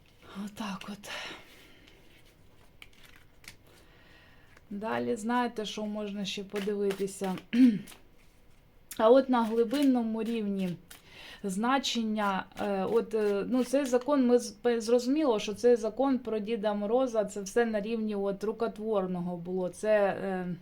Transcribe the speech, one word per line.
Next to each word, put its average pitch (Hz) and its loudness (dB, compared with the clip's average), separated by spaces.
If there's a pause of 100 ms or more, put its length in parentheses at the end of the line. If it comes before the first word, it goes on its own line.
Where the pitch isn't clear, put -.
(440)
Отак 202 -8
от. - -14 (3500)
Далі, 233 -4
знаєте, 240 -2
що 214 -6
можна 208 -6
ще 196 -6
подивитися? 196 -2 (160)
<clears throat> 247 8 (1300)
А 220 8
от 262 8
на 240 2
глибинному 233 2
рівні 202 -4 (680)
значення, 214 -2 (160)
е, 202 -2
от, 220 0
е, 202 0
ну, 247 2
цей 277 2
закон, 254 2
ми 240 6
з-, 233 -4
пе-, 233 -2
зрозуміло, 240 2
що 208 -6
цей 240 6
закон 240 0
про 220 -4
Діда 208 -2
Мороза, 220 2
це 202 -8
все 214 2
на 220 -2
рівні 220 -2
от 196 -2
рукотворного 202 -2
було. 180 -4
Це, 202 2
е, 185 -4